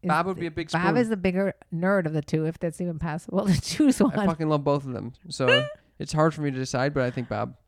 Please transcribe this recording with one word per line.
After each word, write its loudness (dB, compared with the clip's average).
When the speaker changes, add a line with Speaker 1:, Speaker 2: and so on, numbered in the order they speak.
Speaker 1:
is -4
Speaker 2:
Bob 2
would -4
Speaker 1:
the, -10
Speaker 2:
be -4
a -6
big -6
Speaker 1:
Bob 0
Speaker 2:
spoon. 4
Speaker 1:
is 2
the 0
bigger 0
nerd 2
of -2
the 0
two, -2
if -4
that's -6
even -4
possible -4
<laughs> 0
to 6
choose 2
Speaker 2:
I 8
Speaker 1:
one. 0
Speaker 2:
fucking 0
love 2
both 2
of -8
them. -8
So 2
Speaker 1:
<laughs> -20
Speaker 2:
it's -8
hard 4
for -6
me -2
to -6
decide, -2
but 0
I 0
think -6
Bob. -4